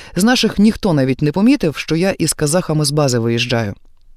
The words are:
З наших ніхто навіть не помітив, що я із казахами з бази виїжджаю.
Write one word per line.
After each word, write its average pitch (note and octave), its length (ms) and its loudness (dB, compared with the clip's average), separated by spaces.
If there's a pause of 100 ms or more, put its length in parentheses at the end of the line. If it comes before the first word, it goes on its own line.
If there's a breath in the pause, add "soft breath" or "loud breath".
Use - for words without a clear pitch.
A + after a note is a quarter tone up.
(160 loud breath)
З - 80 0
наших A#3 340 2
ніхто G#3 340 2
навіть C3+ 300 0
не D3 100 0
помітив, G3 440 0
що - 200 -4
я F#3 140 0
із D#3 220 -2
казахами D3+ 520 0
з C#3 60 -2
бази C#3+ 280 0
виїжджаю. A#2 560 -2 (420)